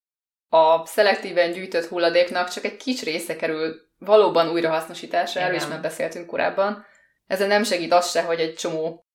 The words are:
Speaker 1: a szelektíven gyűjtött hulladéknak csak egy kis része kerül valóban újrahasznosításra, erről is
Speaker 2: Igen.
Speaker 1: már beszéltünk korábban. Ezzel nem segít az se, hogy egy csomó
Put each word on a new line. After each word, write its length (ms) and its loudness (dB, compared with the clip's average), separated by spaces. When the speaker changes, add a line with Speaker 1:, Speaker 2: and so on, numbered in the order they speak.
Speaker 1:
a 360 6
szelektíven 640 2
gyűjtött 360 -4
hulladéknak 640 0
csak 140 -8
egy 140 -6
kis 260 -4
része 320 -6
kerül 400 -4
valóban 520 4
újrahasznosításra, 920 -4
erről 140 -2
is 60 -4
Speaker 2:
Igen. 120 -6
Speaker 1:
már 80 -10
beszéltünk 460 -8
korábban. 580 -2
Ezzel 200 -2
nem 160 2
segít 300 0
az 180 4
se, 120 2
hogy 160 -2
egy 160 -2
csomó 600 -6